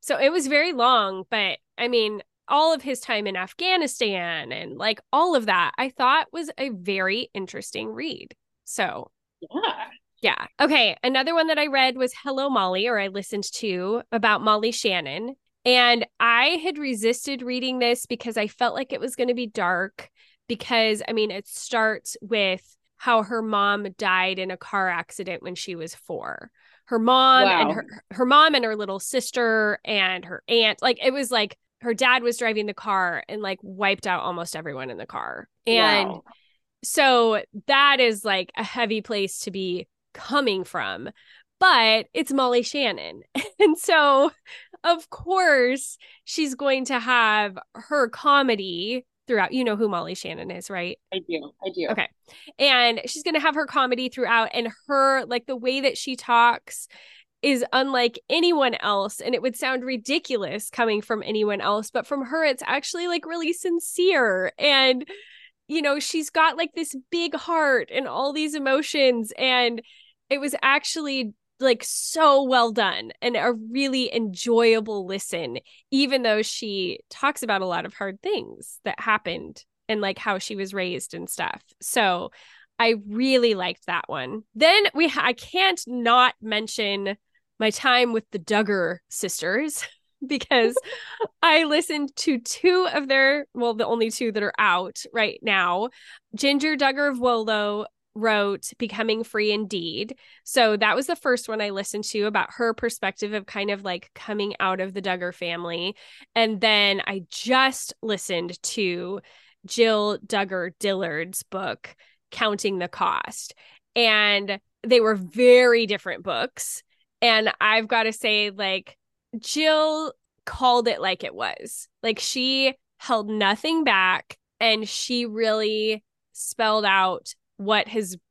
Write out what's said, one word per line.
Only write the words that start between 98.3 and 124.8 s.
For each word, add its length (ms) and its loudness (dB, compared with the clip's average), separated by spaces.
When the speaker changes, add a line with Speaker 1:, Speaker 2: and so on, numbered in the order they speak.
Speaker 1:
Becoming 460 -2
Free 280 -2
Indeed. 640 -6
So 340 2
that 180 2
was 120 -2
the 80 -2
first 340 -2
one 120 -4
I 100 -4
listened 340 -8
to 200 -2
about 280 0
her 200 -2
perspective 600 -6
of 120 -6
kind 240 -6
of, 140 -4
like, 320 -8
coming 440 -6
out 200 0
of 140 -6
the 80 -8
Duggar 320 -4
family. 600 -6
And 260 0
then 440 4
I 240 -8
just 720 0
listened 640 -6
to 560 -4
Jill 600 2
Duggar 540 -2
Dillard's 640 -4
book, 520 -10
Counting 480 -2
the 80 -4
Cost. 680 -6
And 640 2
they 160 6
were 160 4
very 720 6
different 380 -6
books. 600 -6
And 300 4
I've 260 2
gotta 260 0
say, 360 0
like, 480 -6
Jill 720 0
called 420 2
it 140 -2
like 220 -2
it 100 -8
was. 540 -8
Like, 160 -2
she 560 0
held 320 -2
nothing 560 0
back, 520 2
and 280 2